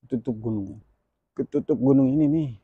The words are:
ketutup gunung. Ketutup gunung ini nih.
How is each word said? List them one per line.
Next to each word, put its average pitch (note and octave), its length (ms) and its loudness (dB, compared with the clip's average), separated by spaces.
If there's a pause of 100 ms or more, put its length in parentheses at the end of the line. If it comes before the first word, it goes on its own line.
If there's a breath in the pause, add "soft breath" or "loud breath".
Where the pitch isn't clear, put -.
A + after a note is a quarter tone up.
ketutup A#2+ 320 -6
gunung. A2 400 -6 (560)
Ketutup D3 400 -4
gunung C3 400 4
ini D3+ 160 2
nih. D3+ 200 -2 (140)